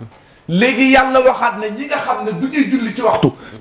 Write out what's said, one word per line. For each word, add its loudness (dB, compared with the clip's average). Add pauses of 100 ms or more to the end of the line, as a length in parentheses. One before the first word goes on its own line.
(480)
léegi 2
Yàlla 4
waxaat 2
ne -6
ñi -10
nga -4
xam -4
ne -4
du -4
ñuy 0
julli -2
ci -6
waxtu 2 (320)